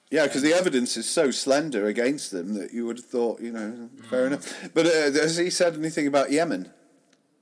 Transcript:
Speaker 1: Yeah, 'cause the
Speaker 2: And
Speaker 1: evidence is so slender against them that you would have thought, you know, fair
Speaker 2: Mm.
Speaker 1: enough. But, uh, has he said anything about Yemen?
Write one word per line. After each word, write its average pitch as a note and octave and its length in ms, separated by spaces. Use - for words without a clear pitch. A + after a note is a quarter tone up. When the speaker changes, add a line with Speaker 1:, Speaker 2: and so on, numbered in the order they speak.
Speaker 1:
Yeah, D3 160
'cause C3+ 160
the D3+ 80
Speaker 2:
And E3+ 100
Speaker 1:
evidence C3+ 360
is A2+ 120
so D3+ 220
slender C3+ 560
against A#2+ 460
them F#2 220
that F#2+ 200
you A#2 100
would A#2 140
have - 80
thought, A#2+ 340
you A#2 120
know, A#2 380
fair B2+ 140
Speaker 2:
Mm. - 20
Speaker 1:
enough. C#3 280
But, E3 120
uh, D#3 260
has D#3+ 240
he F3 140
said E3+ 240
anything D#3 340
about C#3 240
Yemen? C#3+ 400